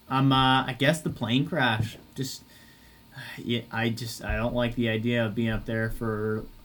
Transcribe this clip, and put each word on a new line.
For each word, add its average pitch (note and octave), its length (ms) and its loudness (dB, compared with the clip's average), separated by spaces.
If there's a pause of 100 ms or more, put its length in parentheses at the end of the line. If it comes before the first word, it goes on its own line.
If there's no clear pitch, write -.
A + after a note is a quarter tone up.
Um, C3+ 240 4
uh, C3 340 6
I B2+ 120 -4
guess D#3 220 2
the - 100 -4
plane B2 360 0
crash. A#2 500 0 (180)
Just, - 280 -8 (920)
yeah, A#2 260 -2 (100)
I A2+ 180 0
just, A2+ 340 -8
I G#2+ 120 -2
don't A#2+ 180 -2
like A#2+ 220 0
the A#2 120 2
idea A2+ 380 0
of G2+ 80 -4
being A2+ 160 0
up G#2+ 160 -4
there A2+ 240 -2
for A2 540 -4 (200)